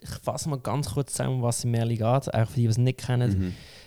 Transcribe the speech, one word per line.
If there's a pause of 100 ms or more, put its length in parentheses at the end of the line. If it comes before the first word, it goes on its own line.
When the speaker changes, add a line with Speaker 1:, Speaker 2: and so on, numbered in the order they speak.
Speaker 1:
ich
fasse
mal
ganz
kurz
zusammen,
was
im
Märli
geht,
auch
für
die,
die
es
nicht
kennen.
Speaker 2:
Mhm. (340)